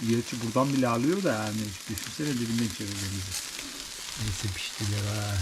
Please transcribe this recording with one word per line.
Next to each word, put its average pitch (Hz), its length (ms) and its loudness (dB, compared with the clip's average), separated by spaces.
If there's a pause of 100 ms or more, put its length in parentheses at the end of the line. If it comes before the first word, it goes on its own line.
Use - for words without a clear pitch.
Gerçi 117 340 2
buradan 127 300 4
bile 131 160 4
alıyor 135 340 4
da 160 100 4
yani. 107 300 0 (280)
Düşünsene 143 500 -2
dibinden 113 380 2
çevirdiğimizi. 98 540 -4 (920)
Neyse 101 340 -2
piştiler 104 420 -2
ha. 104 440 0